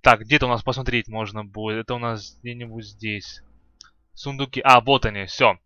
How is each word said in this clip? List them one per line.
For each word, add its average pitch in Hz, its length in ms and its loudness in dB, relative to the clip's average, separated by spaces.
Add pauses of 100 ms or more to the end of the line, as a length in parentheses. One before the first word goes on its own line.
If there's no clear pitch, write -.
Так, 117 180 6
где-то 131 240 2
у 123 60 -2
нас 117 120 -2
посмотреть 123 460 -4
можно 107 340 -8
будет. 107 360 -8
Это 113 160 -6
у 120 40 -6
нас 113 440 -8
где-нибудь 120 420 -12
здесь. 104 560 -12 (720)
Сундуки. 135 500 -8
А, 123 200 8
вот 131 240 2
они, 101 180 -4
всё. 101 420 2